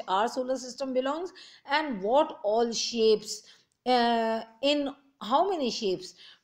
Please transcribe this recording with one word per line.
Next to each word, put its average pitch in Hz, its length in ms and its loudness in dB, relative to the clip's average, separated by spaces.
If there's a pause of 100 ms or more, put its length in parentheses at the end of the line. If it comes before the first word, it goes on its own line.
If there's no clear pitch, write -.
our 196 200 2
solar 254 300 -4
system 254 360 -8
belongs, 285 400 -2 (380)
and 285 300 -2
what 247 420 2
all 233 280 2
shapes, 220 720 0 (420)
uh, 233 560 2 (200)
in 285 280 2 (320)
how 277 280 2
many 302 220 0
shapes - 420 -4 (300)